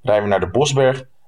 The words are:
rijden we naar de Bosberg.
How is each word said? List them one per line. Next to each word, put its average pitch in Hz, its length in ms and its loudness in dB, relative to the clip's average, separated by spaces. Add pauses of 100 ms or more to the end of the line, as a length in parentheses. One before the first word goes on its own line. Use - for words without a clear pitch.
rijden 104 220 0
we 101 60 -4
naar 95 100 0
de 95 120 -4
Bosberg. 131 520 0 (240)